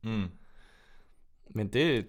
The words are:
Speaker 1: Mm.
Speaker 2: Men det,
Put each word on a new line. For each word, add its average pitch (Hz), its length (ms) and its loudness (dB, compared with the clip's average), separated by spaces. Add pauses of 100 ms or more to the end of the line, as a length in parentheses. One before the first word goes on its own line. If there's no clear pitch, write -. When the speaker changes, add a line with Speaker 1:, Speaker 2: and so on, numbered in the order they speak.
Speaker 1:
Mm. 110 200 -2 (1300)
Speaker 2:
Men 107 180 -2
det, 120 420 2